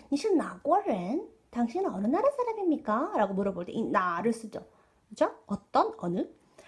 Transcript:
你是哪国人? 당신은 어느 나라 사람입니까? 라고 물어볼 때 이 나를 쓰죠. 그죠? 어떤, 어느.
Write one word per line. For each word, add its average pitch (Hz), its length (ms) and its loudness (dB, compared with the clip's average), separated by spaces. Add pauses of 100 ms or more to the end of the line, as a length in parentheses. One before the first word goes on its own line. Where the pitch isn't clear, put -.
你是哪国人? 262 1160 0 (240)
당신은 240 380 0
어느 196 180 -2
나라 392 240 4
사람입니까? 392 840 0
라고 202 180 2
물어볼 190 320 -2
때 - 80 -8
이 220 100 -2
나를 185 500 0
쓰죠. - 320 -10 (440)
그죠? 330 220 0 (160)
어떤, 277 500 0
어느. 185 300 -2 (400)